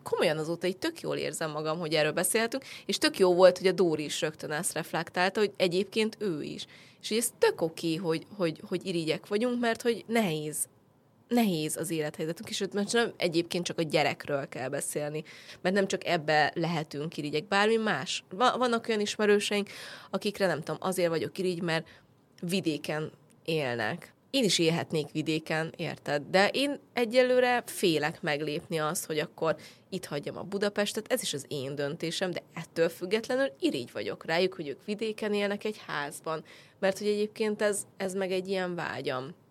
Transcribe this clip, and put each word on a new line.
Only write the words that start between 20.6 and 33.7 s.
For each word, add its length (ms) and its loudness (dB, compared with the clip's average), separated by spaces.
tudom, 180 -6
azért 300 2
vagyok 280 -2
irigy, 240 0
mert 260 0
vidéken 680 -2
élnek. 680 -2
Én 140 2
is 160 4
élhetnék 520 2
vidéken, 680 -2
érted? 540 -4
De 160 6
én 320 0
egyelőre 720 4
félek 560 0
meglépni 560 -2
azt, 280 -2
hogy 140 -2
akkor 360 0
itt 160 -6
hagyjam 320 -6
a 60 -10
Budapestet, 680 -2
ez 100 0
is 120 -4
az 140 -6
én 280 -6
döntésem, 560 -2
de 100 -6
ettől 360 0
függetlenül 720 -2
irigy 320 -2